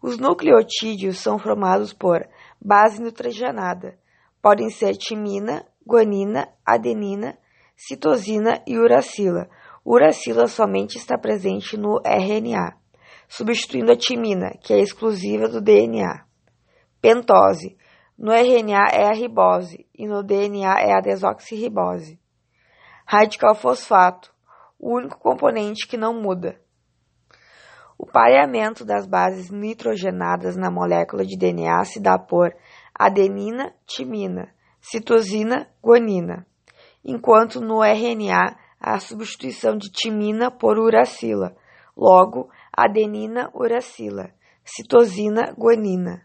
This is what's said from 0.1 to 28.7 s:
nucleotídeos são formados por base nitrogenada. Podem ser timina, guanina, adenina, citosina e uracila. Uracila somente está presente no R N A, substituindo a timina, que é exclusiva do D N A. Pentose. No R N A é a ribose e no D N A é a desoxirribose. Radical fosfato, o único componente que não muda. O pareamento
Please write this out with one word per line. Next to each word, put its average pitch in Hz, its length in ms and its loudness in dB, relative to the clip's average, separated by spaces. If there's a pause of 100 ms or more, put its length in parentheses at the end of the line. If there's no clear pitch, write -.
nucleotídeos 220 1000 0
são 208 200 -4
formados 202 540 -2
por 175 340 -2 (340)
base 208 400 4
nitrogenada. 226 960 -8 (460)
Podem 208 260 4
ser 202 280 -4
timina, 208 680 -8 (220)
guanina, 214 640 0 (180)
adenina, 202 720 -2 (380)
citosina 226 920 -2
e 240 100 -4
uracila. 214 720 2 (360)
Uracila 233 640 4
somente 208 500 -2
está - 180 -6
presente 202 600 -4
no 208 280 -2
R 196 360 0
N 233 160 -6
A, 175 200 -6 (520)
substituindo 233 640 -2
a 240 40 6
timina, 220 540 -4 (100)
que - 140 -2
é 202 60 6
exclusiva 208 680 -2
do 226 120 -6
D 208 240 6
N 226 180 -4
A. 175 220 -6 (760)
Pentose. 196 760 4 (420)
No 220 140 -2
R 240 280 4
N 214 120 -4
A 202 180 4
é 202 140 2
a 208 80 2
ribose 185 840 0
e - 120 -14
no 208 160 -6
D 202 240 -2
N 202 180 -6
A 190 160 2
é 196 140 2
a 190 80 2
desoxirribose. 180 1160 -6 (880)
Radical 214 480 4
fosfato, 220 800 2 (460)
o 233 180 -4
único 247 220 -8
componente 226 680 -2
que 240 120 -10
não 220 160 -4
muda. 190 440 -8 (1400)
O - 80 -12
pareamento 233 800 2